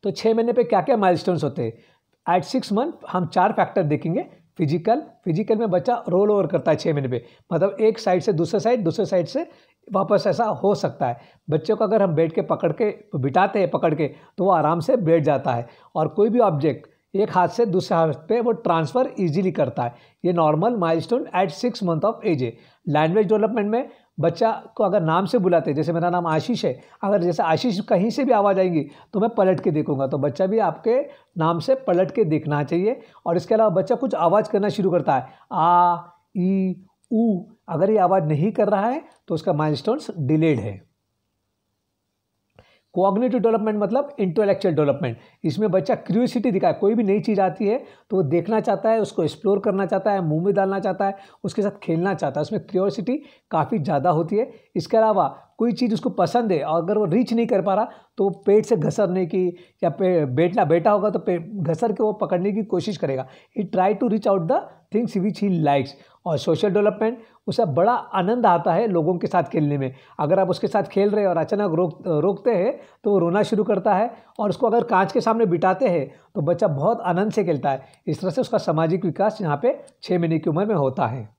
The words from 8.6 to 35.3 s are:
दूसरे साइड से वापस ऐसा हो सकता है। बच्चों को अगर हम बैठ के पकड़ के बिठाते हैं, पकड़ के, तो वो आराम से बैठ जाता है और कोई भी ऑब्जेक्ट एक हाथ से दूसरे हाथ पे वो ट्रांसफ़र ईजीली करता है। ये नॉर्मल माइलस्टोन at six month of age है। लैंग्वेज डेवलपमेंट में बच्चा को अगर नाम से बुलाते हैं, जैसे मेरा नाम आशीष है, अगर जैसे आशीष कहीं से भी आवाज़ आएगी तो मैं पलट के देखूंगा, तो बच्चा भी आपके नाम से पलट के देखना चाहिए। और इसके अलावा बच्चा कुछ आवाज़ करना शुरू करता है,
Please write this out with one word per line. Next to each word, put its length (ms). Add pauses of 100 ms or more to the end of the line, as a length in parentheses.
दूसरे 220
साइड 200
से 220 (460)
वापस 340
ऐसा 160
हो 320
सकता 320
है। 100 (320)
बच्चों 260
को 80
अगर 180
हम 140
बैठ 180
के 80
पकड़ 320
के 160 (260)
बिठाते 440
हैं, 100
पकड़ 260
के, 120 (300)
तो 60
वो 80
आराम 280
से 180
बैठ 260
जाता 300
है 140 (280)
और 120
कोई 220
भी 100
ऑब्जेक्ट 500 (260)
एक 160
हाथ 160
से 180
दूसरे 320
हाथ 160 (160)
पे 120
वो 100
ट्रांसफ़र 580 (100)
ईजीली 320
करता 320
है। 100 (320)
ये 80
नॉर्मल 420
माइलस्टोन 500 (100)
at 200
six 280
month 220
of 220
age 140
है। 120 (340)
लैंग्वेज 400
डेवलपमेंट 440
में 180 (300)
बच्चा 320 (240)
को 80
अगर 180
नाम 240
से 120
बुलाते 340
हैं, 40
जैसे 180
मेरा 160
नाम 180
आशीष 380
है, 140 (240)
अगर 180
जैसे 220
आशीष 360
कहीं 300
से 160
भी 60
आवाज़ 280
आएगी 260 (280)
तो 60
मैं 100
पलट 300
के 120
देखूंगा, 360
तो 100
बच्चा 280
भी 140
आपके 400 (380)
नाम 220
से 160
पलट 360
के 120
देखना 400
चाहिए। 360 (260)
और 120
इसके 180
अलावा 140
बच्चा 260
कुछ 200
आवाज़ 340
करना 200
शुरू 220
करता 240
है, 120 (240)